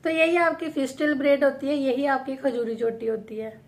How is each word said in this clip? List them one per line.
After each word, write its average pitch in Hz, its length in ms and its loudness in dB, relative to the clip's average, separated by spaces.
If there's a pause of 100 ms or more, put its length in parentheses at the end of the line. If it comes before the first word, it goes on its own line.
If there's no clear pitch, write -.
तो 339 60 0
यही 330 280 4
आपकी 330 320 0
fistal 302 440 0
bread 277 300 4
होती 269 240 2
है, 294 80 0
यही 269 300 0
आपकी 269 300 -2
खजूरी 233 400 -2
चोटी 226 320 -4
होती 220 300 -6
है। 220 300 -10